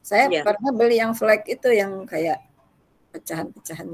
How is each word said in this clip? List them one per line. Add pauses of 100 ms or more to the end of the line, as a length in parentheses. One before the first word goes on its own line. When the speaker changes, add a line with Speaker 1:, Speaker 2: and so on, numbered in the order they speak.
Speaker 1:
Saya
Speaker 2:
Iya.
Speaker 1:
pernah
beli
yang
flake (120)
itu
yang
kayak (760)
pecahan-pecahan